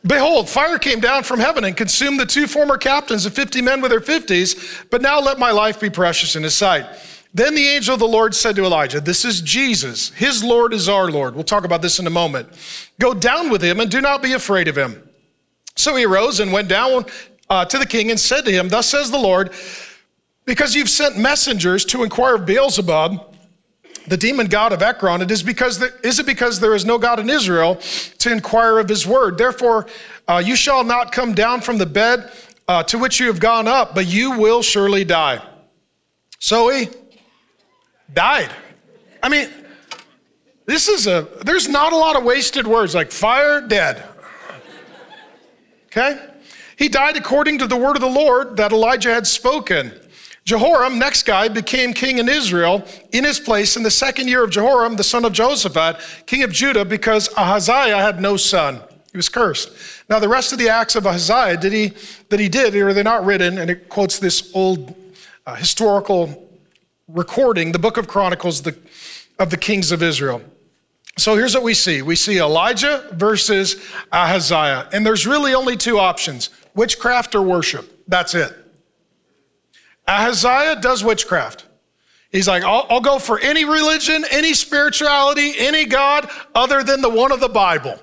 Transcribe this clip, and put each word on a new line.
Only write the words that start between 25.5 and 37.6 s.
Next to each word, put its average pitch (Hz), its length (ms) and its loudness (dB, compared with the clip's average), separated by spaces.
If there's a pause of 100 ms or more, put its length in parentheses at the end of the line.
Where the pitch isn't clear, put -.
there, 247 140 -2 (100)
is 247 160 0
it 294 60 -2
because 240 340 -2
there 214 160 2
is 185 100 -2
no 233 120 2
God 233 220 0
in 214 100 -4
Israel 180 460 2 (440)
to 240 120 0
inquire 226 480 2
of 202 100 -2
his 196 160 0
word? 214 320 2
Therefore, 240 500 0 (400)
uh, 175 160 2
you 233 120 0
shall 262 280 2
not 240 280 -2
come 247 220 -2
down 226 280 0
from 240 160 -2
the 190 80 0
bed, 220 460 0 (360)
uh, 175 160 2
to 226 140 -2
which 247 220 0
you 247 80 2
have 196 120 0
gone 220 280 2
up, 247 260 2
but 185 140 -2
you 233 320 0
will 226 220 4
surely 202 420 0
die. 156 380 0 (1000)
So 226 300 2
he 262 200 -2 (1200)